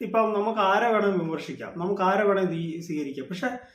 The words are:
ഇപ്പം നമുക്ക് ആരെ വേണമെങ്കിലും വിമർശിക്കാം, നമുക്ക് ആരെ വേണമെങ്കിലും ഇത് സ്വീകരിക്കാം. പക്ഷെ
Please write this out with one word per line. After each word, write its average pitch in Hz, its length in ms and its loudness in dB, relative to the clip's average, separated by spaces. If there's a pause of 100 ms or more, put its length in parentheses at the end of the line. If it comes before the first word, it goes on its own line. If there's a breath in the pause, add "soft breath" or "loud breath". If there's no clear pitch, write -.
ഇപ്പം 214 320 2
നമുക്ക് 220 260 0
ആരെ 202 280 4
വേണമെങ്കിലും 196 380 2
വിമർശിക്കാം, 139 540 -8
നമുക്ക് 190 220 -2
ആരെ 196 220 4
വേണമെങ്കിലും 190 380 2
ഇത് 165 220 -6
സ്വീകരിക്കാം. 139 440 -6
പക്ഷെ 185 220 -4 (260 loud breath)